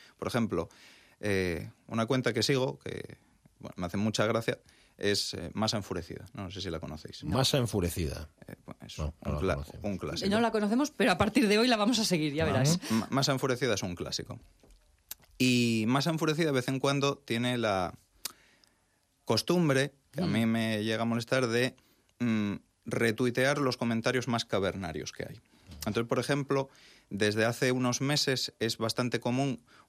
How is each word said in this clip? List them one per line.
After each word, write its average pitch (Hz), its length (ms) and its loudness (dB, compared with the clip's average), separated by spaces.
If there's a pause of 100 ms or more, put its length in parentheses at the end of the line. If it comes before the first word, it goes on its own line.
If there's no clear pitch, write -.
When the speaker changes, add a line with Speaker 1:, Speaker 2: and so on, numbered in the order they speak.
(180)
Speaker 1:
Por - 100 -8
ejemplo, 92 400 -2 (520)
eh, 95 500 -2 (160)
una 113 220 -2
cuenta 123 260 0
que 113 80 0
sigo, 139 380 0
que, - 400 -12 (400)
bueno, - 180 -14
me 90 80 -4
hace 90 120 -4
mucha 107 280 0
gracia, 117 320 0 (400)
es, - 380 -2
eh, - 180 -8
Masa 113 240 0
Enfurecida. 92 560 -8
No 98 160 -10
sé 95 100 -10
si 90 120 -6
la 80 80 -6
conocéis. 76 440 -12
Speaker 2:
No. 80 140 0
Masa 131 220 4
Enfurecida. 87 680 0 (200)
Speaker 1:
Eh, - 80 -14 (100)
bueno, - 180 -18
es - 140 -14
Speaker 2:
No, 76 160 -4 (100)
no 73 140 -2
Speaker 1:
un 87 80 -2
Speaker 2:
la 92 80 2
Speaker 1:
cla-, - 40 2
Speaker 2:
conocemos. - 340 -10
Speaker 1:
un 92 80 -4
clásico. 90 320 -4
Speaker 3:
No 214 100 4
la 233 100 2
conocemos, 226 380 2
pero 196 220 2
a 180 80 2
partir 214 280 4
de 208 120 4
hoy 240 80 4
la 240 100 4
vamos 208 220 2
a 220 40 2
seguir, 156 300 0
ya 160 120 0
Speaker 2:
Ajá. 156 60 2
Speaker 3:
verás. 147 280 4 (100)
Speaker 1:
Ma-, 110 220 2
Masa 135 200 2
Enfurecida 127 440 0
es - 80 -4
un 92 120 -4
clásico. - 440 -8 (960)
Y 120 500 4
Masa 135 220 2
Enfurecida 160 380 2
de 147 60 2
vez 127 140 2
en 135 120 0
cuando 139 400 2
tiene 123 400 0
la 95 340 2 (1300)
costumbre, 143 680 2 (180)
que - 100 -6
a 185 60 0
Speaker 3:
Mm. - 40 0
Speaker 1:
mí 110 140 2
me 113 380 0
llega 110 180 -2
a 117 40 0
molestar, 117 420 0
de, 120 280 0 (440)
mm, 110 360 0 (300)
retuitear 123 720 0
los 135 200 0
comentarios 120 500 0
más 117 180 -2
cavernarios 92 680 -4
que - 120 -12
hay. - 180 -14 (460)
Entonces, 117 200 0
por 127 120 0
ejemplo, 139 500 -2 (400)
desde 107 360 2
hace 127 260 2
unos 127 300 0
meses 139 580 0
es 113 180 -2
bastante 113 420 -2
común 127 440 -2 (260)